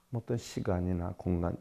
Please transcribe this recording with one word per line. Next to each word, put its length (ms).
뭐 140
어떤 160
시간이나 800
공간 440